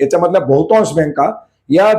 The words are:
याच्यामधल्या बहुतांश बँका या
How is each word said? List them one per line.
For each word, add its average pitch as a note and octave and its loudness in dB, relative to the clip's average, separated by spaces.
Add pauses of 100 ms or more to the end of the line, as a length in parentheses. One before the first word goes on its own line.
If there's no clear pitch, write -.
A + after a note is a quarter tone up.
याच्यामधल्या E3+ 0
बहुतांश D#3+ 0
बँका D3 -2 (380)
या F#3+ 2